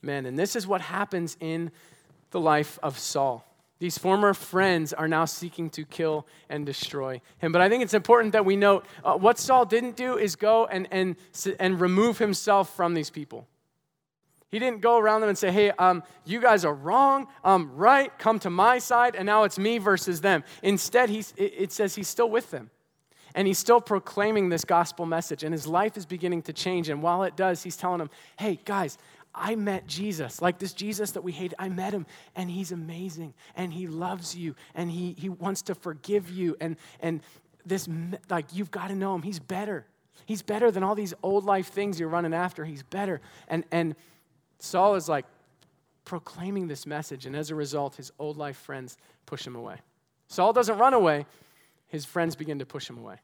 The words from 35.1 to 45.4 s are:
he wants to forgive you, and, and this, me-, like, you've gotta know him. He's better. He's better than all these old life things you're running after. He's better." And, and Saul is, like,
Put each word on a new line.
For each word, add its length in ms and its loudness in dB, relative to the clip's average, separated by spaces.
he 160 -10
wants 340 -6
to 140 -8
forgive 520 -4
you, 320 -4
and, 160 -6
and 220 -6
this, 220 -6
me-, 320 -8
like, 240 -4
you've 200 -8
gotta 240 -8
know 180 -2
him. 80 -6
He's 160 -8
better. 480 -8
He's 160 -6
better 300 2
than 100 0
all 140 0
these 260 -6
old 220 2
life 240 2
things 320 -4
you're 80 -4
running 260 -2
after. 300 -4
He's 180 -12
better." 380 -6
And, 240 -4
and 240 -2
Saul 380 2
is, 120 -6
like, 180 -2